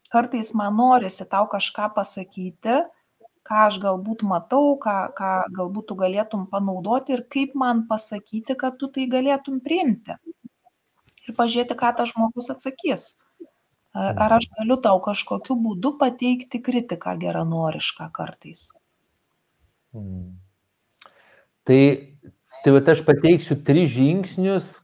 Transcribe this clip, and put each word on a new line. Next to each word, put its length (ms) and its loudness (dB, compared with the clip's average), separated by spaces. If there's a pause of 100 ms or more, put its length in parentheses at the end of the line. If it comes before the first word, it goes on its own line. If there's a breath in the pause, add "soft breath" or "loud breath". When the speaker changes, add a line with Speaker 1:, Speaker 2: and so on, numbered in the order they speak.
(120)
Speaker 1:
Kartais 400 0
man 240 -2
norisi 480 4
tau 240 0
kažką 400 -4
pasakyti, 840 -6 (640 soft breath)
ką 240 0
aš 180 4
galbūt 400 -2
matau, 560 2
ką, 200 -2 (180)
ką 160 -4 (180)
galbūt 400 -8
tu 80 -8
galėtum 500 -2
panaudoti 720 -2
ir 80 -4
kaip 320 -4
man 320 0
pasakyti, 640 -6
kad 240 -4
tu 160 -8
tai 160 -2
galėtum 560 -2
priimti. 540 -2 (1000)
Ir 180 -14
pažiūrėti, 420 0
ką 160 2
tas 160 -4
žmogus 400 -2
atsakys. 560 -6 (840)
A-, 180 -4
ar 240 4
aš 160 0
galiu 240 0
tau 240 4
kažkokiu 560 -4
būdu 400 -2
pateikti 640 -2
kritiką 560 -4
geranorišką 960 -4
kartais? 560 -12 (1200)
Speaker 2:
Mm. 440 -12 (1300 soft breath)
Tai, 160 8 (720)
tai 220 6
vat 160 6
aš 80 4
pateiksiu 640 4
tris 320 4
žingsnius, 880 0